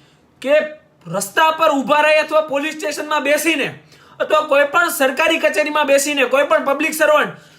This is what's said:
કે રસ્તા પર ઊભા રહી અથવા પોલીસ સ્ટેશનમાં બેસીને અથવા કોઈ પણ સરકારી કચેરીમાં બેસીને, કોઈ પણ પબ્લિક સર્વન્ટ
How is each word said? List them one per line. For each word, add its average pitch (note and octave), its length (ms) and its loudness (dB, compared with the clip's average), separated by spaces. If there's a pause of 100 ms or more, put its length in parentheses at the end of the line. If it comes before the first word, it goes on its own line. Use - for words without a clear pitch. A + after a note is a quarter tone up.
(400)
કે C4+ 140 0 (520)
રસ્તા G3+ 440 0
પર D#4+ 200 0
ઊભા C#4+ 300 0
રહી D4+ 140 4
અથવા D#4 260 2
પોલીસ D4+ 340 -4
સ્ટેશનમાં D4+ 480 -6
બેસીને C#4+ 600 -2 (380)
અથવા D#4 200 2
કોઈ C#4+ 240 2
પણ E4+ 240 0
સરકારી D#4 500 0
કચેરીમાં D4+ 480 0
બેસીને, C#4 380 0
કોઈ C4 200 0
પણ C#4+ 200 0
પબ્લિક D4+ 300 -2
સર્વન્ટ D4 420 2 (220)